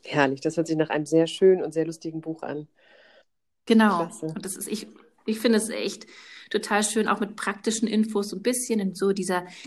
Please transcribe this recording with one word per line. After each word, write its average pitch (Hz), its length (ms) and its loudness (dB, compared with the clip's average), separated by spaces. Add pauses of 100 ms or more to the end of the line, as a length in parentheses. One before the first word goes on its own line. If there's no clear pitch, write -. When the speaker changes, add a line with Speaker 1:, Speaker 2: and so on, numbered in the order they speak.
Speaker 1:
herrlich. 139 360 2
Das 160 160 -2
hört 160 120 0
sich 156 80 0
nach 156 140 0
einem 147 160 -2
sehr 160 200 4
schönen 185 360 4
und 156 120 -6
sehr 160 120 0
lustigen 160 340 -10
Buch 160 220 -10
an. 151 260 -8 (960)
Speaker 2:
Genau. 208 400 4
Speaker 1:
Klasse. 160 200 -12
Speaker 2:
Und 156 180 -8
das - 120 -10
ist, - 120 -12
ich, - 180 -8 (400)
ich 220 120 -2
finde 226 200 4
es 208 100 0
echt - 380 -6 (440)
total 214 320 0
schön, 214 260 0
auch 202 120 0
mit 208 160 -6
praktischen 214 520 -4
Infos 214 420 0
so 185 60 -8
ein 190 60 -10
bisschen 240 380 -2
in 190 140 -4
so 196 180 0
dieser 185 340 -2 (200)